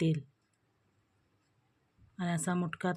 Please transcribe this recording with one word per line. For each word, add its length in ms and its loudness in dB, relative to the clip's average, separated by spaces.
तेल 180 4
आणि 120 -2
असा 220 0
मुटका 440 -2